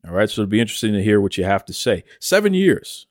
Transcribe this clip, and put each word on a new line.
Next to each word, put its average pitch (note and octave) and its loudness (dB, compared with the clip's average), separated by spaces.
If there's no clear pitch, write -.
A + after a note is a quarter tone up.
All E2+ -14
right, G#2 2
so A2 -4
it'll G2 -2
be G#2+ 2
interesting A2 -2
to G2 0
hear G#2 4
what G2 -2
you F2+ -2
have G2 0
to F2+ -16
say. - -2
Seven G3+ 0
years. - 0